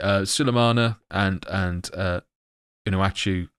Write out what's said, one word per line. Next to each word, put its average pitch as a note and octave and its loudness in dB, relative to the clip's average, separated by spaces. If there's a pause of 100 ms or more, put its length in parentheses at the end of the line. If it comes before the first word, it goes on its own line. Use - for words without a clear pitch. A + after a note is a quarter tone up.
Uh, G2 2
Sulemana A#2 2 (140)
and, F#2+ 0
and, F2+ -2
uh, F2+ -2 (680)
Inuachu F#2+ 0